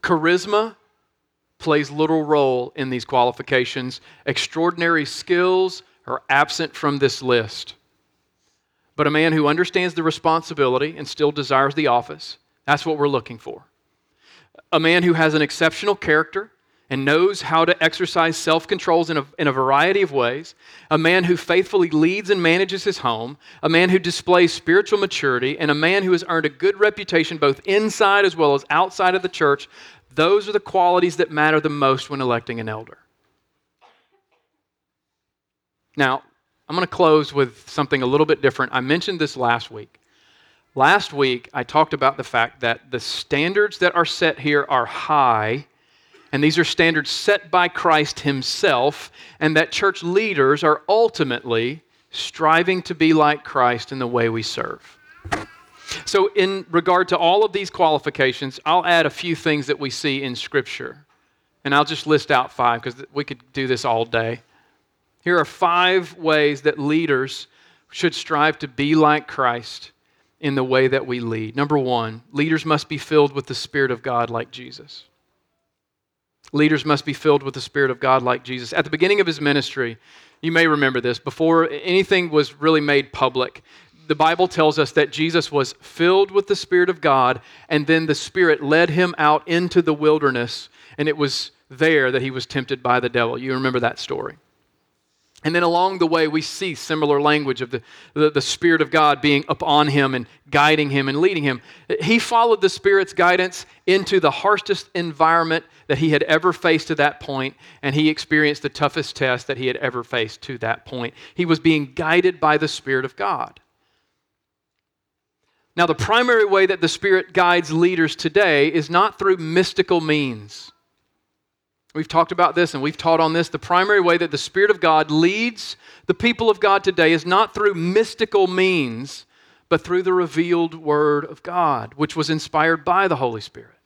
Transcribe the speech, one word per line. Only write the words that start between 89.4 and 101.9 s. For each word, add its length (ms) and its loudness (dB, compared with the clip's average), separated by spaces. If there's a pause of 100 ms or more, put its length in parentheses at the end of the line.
into 340 2
the 140 0
wilderness, 760 0 (280)
and 100 0
it 80 -2
was 360 -4 (160)
there 420 2
that 120 -2
he 100 -6
was 140 -8
tempted 360 -6
by 160 2
the 120 -2
devil. 280 -2
You 140 -6
remember 260 -2
that 220 -2
story. 360 -8 (1080)
And 120 -2
then 80 2
along 380 0
the 60 4
way, 220 2
we 140 -2
see 320 -6
similar 440 0
language 440 0
of 80 -8
the, 100 -6 (320)
the, 180 2
the 120 0
Spirit 400 2
of 80 0
God 320 4
being 260 2
upon 400 2
him 260 2
and 120 -4 (240)
guiding 400 4
him 180 0
and 100 -2
leading 240 2
him. 200 -2 (400)